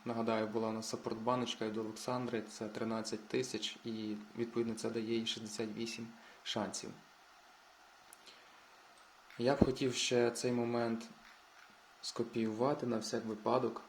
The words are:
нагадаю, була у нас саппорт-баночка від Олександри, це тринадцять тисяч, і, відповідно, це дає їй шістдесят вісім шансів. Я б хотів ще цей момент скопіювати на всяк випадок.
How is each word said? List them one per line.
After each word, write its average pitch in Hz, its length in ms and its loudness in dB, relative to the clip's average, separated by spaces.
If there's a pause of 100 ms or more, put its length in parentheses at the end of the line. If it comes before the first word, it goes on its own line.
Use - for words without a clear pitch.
нагадаю, 113 420 2
була 110 220 0
у 110 40 0
нас 110 220 -4
саппорт-баночка 117 720 0
від 107 80 -4
Олександри, 113 640 -2
це 110 260 -6
тринадцять 110 600 -4
тисяч, - 560 -2
і, 110 320 -4 (200)
відповідно, 117 380 0
це 113 160 -2
дає 113 280 0
їй 113 80 0
шістдесят 113 500 -4
вісім 117 320 -6 (340)
шансів. - 480 -2 (2500)
Я 123 160 4
б 139 100 8
хотів 131 300 2
ще 120 360 6
цей 123 220 0
момент 117 560 2 (920)
скопіювати 117 840 0
на 117 120 2
всяк 107 260 -2
випадок. 113 640 2